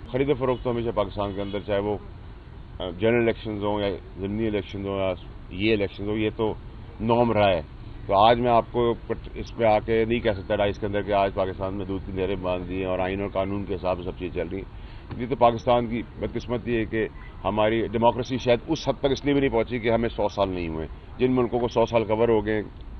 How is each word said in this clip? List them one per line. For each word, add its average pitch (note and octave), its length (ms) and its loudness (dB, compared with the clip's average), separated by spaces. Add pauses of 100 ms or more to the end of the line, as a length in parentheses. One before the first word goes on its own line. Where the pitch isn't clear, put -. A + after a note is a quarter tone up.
(120)
ख़रीद C#3 220 2
फरोख्त B2+ 300 -2
तो B2+ 60 -2
हमेशा A#2 220 -2
पाकिस्तान G2+ 440 -2
के G2+ 60 -4
अंदर, G2+ 180 -4
चाहे G2+ 200 0
वो, G#2 160 0
अ, F#2+ 40 -4 (920)
general A2+ 320 4
elections G#2+ 400 -2
हों G#2 180 0
या G2+ 80 2 (300)
ज़िमनी G#2 280 -2
elections G2 380 -4
हों G2 140 -2
या F#2+ 160 0 (360)
ये G#2 220 2
elections G2+ 340 -2
हों, G#2 100 -2
ये G#2+ 120 0
तो G#2+ 280 -2 (440)
norm A#2 300 4
रहा G#2 180 6
है। F2 120 2 (460)
तो G2+ 60 0
आज A2+ 260 8
मैं B2 120 2
आपको A#2 420 2
पट-, - 440 -8
इस G#2+ 140 -10
पे A#2 140 0
आके A2 400 4
नहीं A#2 160 0
कह A2 120 2
सकता G2 220 -2
डाइस G2+ 220 2
के - 80 -6
अंदर G2+ 160 0
कि G2 100 -2
आज G2 220 4
पाकिस्तान F#2+ 400 -2
में G2 140 -6
दूध F#2+ 180 -4
की G2 60 -10
नहरें F#2 320 -2
बांध F2+ 180 -2
दी F2+ 180 -6
हैं F#2+ 80 -2
और F#2 140 0
आइन F#2+ 200 -2
और G2+ 80 -2
कानून G2 360 -2
के G2+ 80 -4
हिसाब F2+ 240 -2
से F2+ 60 -8
सब F2 140 -8
चीज़ें E2+ 260 -4
चल E2 60 -8
रही F#2+ 120 -6
हैं। - 200 -14 (380)
ये B2 80 -6
तो B2+ 80 -2
पाकिस्तान A#2+ 520 4
की A2 160 -2
बदकिस्मती A#2 720 -4
है A2 100 2
कि G#2+ 220 -2 (360)
हमारी G#2+ 440 2
democracy A#2 500 2
शायद A#2+ 320 4
उस D#3 180 -2
हद C#3 80 2
तक C#3+ 160 2
इसलिए C#3 220 2
भी C#3 60 4
नहीं C#3 100 4
पहुंची A2+ 300 2
कि A2 100 0
हमें A2+ 200 4
सौ G#2 200 0
साल G2 200 2
नहीं F2+ 200 -2
हुए। D#2 180 -4 (320)
जिन B2+ 120 4
मुल्कों B2 280 2
को A#2+ 80 0
सौ A2+ 180 4
साल A2+ 180 2
cover A2 260 2
हो A2 120 6
गए, G#2+ 200 0 (380)